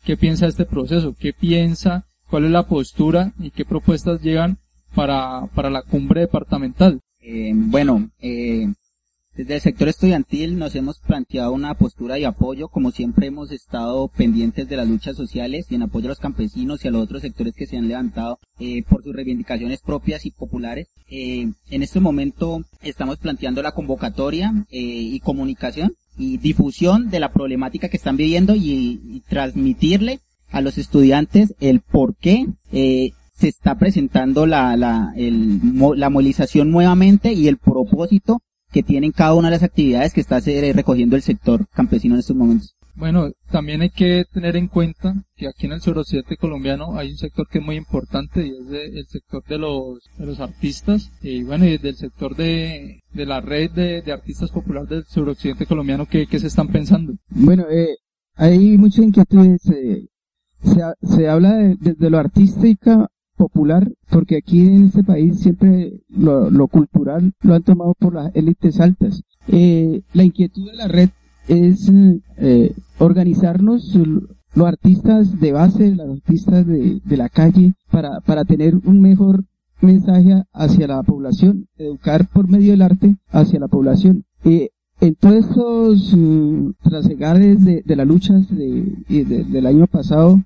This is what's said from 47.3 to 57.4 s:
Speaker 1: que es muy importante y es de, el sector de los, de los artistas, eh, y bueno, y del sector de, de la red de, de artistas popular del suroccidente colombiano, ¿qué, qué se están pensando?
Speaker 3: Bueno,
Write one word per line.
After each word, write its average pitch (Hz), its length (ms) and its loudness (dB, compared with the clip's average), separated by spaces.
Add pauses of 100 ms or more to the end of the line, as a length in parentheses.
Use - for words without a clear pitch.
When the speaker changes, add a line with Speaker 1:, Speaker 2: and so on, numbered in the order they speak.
Speaker 1:
que 175 100 -6
es 147 60 -6
muy 156 120 -10
importante 147 680 -10
y 135 60 -10
es 131 180 -18
de, 147 180 -14 (120)
el 139 80 -18
sector - 380 -16
de 151 140 -12
los, 131 420 -10 (180)
de 147 80 -14
los 139 140 -14
artistas, 156 680 -8 (140)
eh, 135 120 -12
y 123 100 -8
bueno, 151 220 0
y 156 120 -2
del 139 160 -10
sector 139 400 -12
de, 160 640 -8 (120)
de 147 140 -10
la 135 140 -8
red 151 300 -6
de, 170 320 -6
de 151 100 -10
artistas - 380 -10
popular 143 380 -10
del 160 160 -8
suroccidente - 640 -6
colombiano, 143 400 -4
¿qué, 151 200 -2
qué - 140 -4
se 156 80 -6
están 151 180 0
pensando? 156 480 0 (140)
Speaker 3:
Bueno, 175 420 4